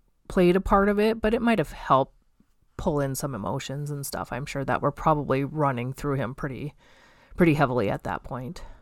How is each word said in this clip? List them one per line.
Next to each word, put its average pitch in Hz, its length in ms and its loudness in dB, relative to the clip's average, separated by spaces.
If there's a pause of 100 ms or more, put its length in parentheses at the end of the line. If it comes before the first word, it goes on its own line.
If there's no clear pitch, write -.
(280)
played 180 300 6
a 190 40 0
part 196 280 4
of 202 100 2
it, 220 220 2
but 220 120 0
it 262 80 0
might 233 180 2
have 151 120 0
helped - 420 2 (640)
pull 151 240 0
in 135 160 -2
some 151 180 -4
emotions 135 560 -6
and 143 160 -8
stuff, - 260 -8
I'm 127 140 -8
sure, - 200 -6
that 127 160 0
were 147 100 0
probably 139 520 0
running 135 500 -2
through 143 220 -4
him 131 200 -4
pretty, 139 400 -8 (600)
pretty 165 200 6
heavily 127 340 2
at - 140 -4
that 87 200 -6
point. 135 380 -10 (200)